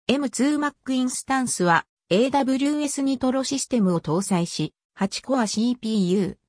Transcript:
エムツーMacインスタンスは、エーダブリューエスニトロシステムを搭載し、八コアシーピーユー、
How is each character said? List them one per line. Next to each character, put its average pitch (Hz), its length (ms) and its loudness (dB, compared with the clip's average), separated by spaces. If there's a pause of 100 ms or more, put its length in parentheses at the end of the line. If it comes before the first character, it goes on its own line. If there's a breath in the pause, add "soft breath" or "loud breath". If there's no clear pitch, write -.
エ 254 100 2
ム 285 140 -2
ツ 233 120 0
ー 294 140 2
Mac 285 340 -4
イ 262 80 0
ン 254 120 0
ス - 120 -8
タ 262 160 0
ン 247 80 -2
ス - 160 -2
は、 170 220 4 (240)
エ 220 180 4
ー 247 40 -4
ダ 277 140 2
ブ 262 120 0
リ 277 80 0
ュ 294 140 0
ー - 20 -2
エ 294 60 -2
ス 277 160 -4
ニ 269 160 0
ト 254 120 0
ロ 269 120 0
シ 262 160 -4
ス - 80 -6
テ 247 120 0
ム 185 140 4
を 165 80 0
搭 170 220 -2
載 175 240 0
し、 - 260 -4 (220)
八 - 260 -4
コ 262 180 -2
ア 220 60 0
シ 233 280 0
ー 247 40 -14
ピ 220 200 -2
ー 185 100 2
ユ 190 180 2
ー、 - 120 -8 (120)